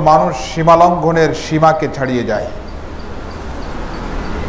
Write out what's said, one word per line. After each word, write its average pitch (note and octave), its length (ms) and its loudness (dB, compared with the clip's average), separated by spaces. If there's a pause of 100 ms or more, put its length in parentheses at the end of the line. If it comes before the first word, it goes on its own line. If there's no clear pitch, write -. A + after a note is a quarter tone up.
(100)
মানুষ D#3 240 4 (160)
সীমালঙ্ঘনের E3 800 4 (140)
সীমাকে D#3 420 2 (100)
ছাড়িয়ে B2+ 340 -2
যায়। G#2 180 -2 (2000)